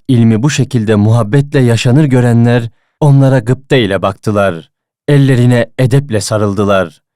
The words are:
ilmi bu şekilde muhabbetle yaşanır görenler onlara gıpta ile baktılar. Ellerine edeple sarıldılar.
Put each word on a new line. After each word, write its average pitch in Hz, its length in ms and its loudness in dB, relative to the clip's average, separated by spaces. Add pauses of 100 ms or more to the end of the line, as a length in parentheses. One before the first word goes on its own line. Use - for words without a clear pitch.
ilmi 113 340 2
bu 151 80 -2
şekilde 117 440 -2
muhabbetle 117 680 0
yaşanır 120 440 0
görenler 120 680 0 (300)
onlara 135 380 2
gıpta 127 380 -2
ile 95 260 0
baktılar. 98 680 -4 (380)
Ellerine 123 720 2
edeple 131 420 -2
sarıldılar. 101 840 -2 (140)